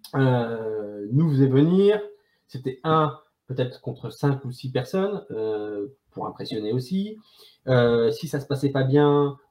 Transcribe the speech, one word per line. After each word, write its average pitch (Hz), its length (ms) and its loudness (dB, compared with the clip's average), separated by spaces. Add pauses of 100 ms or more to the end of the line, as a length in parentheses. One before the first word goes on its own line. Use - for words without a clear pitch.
(140)
Euh, 110 960 -2
nous 151 200 2
faisait 135 160 4
venir. 180 540 4 (460)
C'était - 380 -10
un, 156 340 2 (280)
peut-être 127 340 -6
contre 123 300 -10
cinq 139 340 -2
ou 123 80 -10
six 127 180 -10
personnes, 190 600 -4
euh, 107 560 -6 (240)
pour - 160 -10
impressionner 107 480 -6
aussi. 196 420 -4 (500)
Euh, 117 440 4
si 143 180 -6
ça 147 100 -4
se 135 80 -8
passait 135 240 -2
pas 135 140 0
bien, 143 540 4 (120)